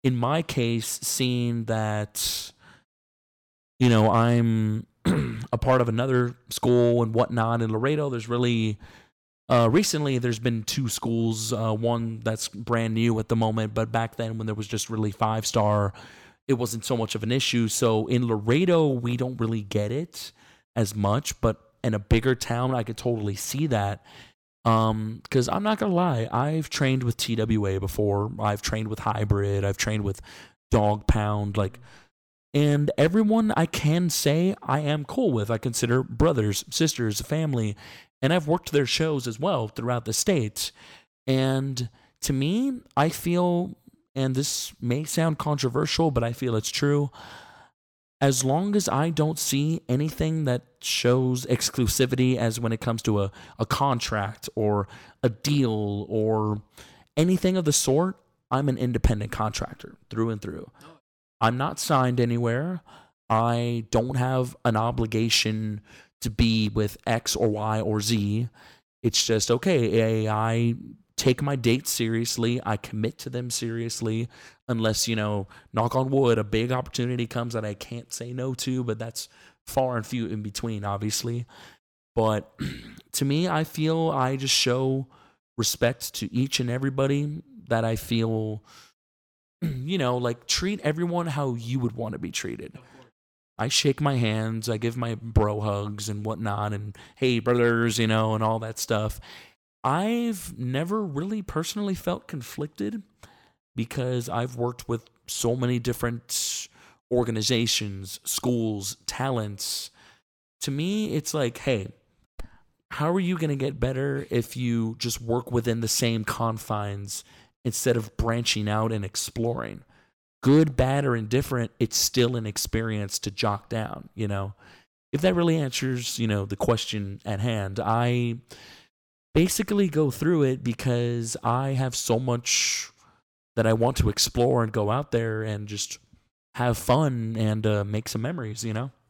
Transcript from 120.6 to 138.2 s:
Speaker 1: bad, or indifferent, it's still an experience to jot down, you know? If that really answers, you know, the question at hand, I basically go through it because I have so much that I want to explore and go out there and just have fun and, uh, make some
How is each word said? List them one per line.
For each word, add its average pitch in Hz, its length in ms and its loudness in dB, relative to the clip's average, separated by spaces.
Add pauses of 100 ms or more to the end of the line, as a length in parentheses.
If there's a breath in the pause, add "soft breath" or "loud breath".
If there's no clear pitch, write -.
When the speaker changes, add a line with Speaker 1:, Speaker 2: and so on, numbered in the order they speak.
Speaker 1:
bad, 135 300 2
or 127 100 2
indifferent, 117 640 0
it's - 180 0
still 123 380 2
an 113 100 -4
experience 107 760 -4
to 101 120 -6
jot 101 380 -2
down, 110 460 -6
you 107 120 -4
know? 101 260 -4 (600 loud breath)
If 147 80 -2
that 185 120 4
really 170 240 2
answers, 131 640 -4
you 113 80 0
know, 104 180 0
the 101 100 -6
question 104 720 -2
at 101 140 -4
hand, 104 440 -2
I 120 560 0 (920 loud breath)
basically 196 540 4
go 151 220 2
through 156 340 2
it 131 200 0
because 120 800 0
I 127 260 0
have 131 260 0
so - 220 0
much - 720 -2 (640 soft breath)
that 110 120 2
I 113 60 4
want 117 240 2
to - 120 4
explore 120 540 2
and 110 80 -2
go 104 180 0
out 135 220 -2
there 110 320 -2
and 104 240 -6
just - 320 -8 (560)
have 123 220 2
fun 123 600 2
and, 110 300 2
uh, 104 160 2
make 104 260 -4
some 113 120 -4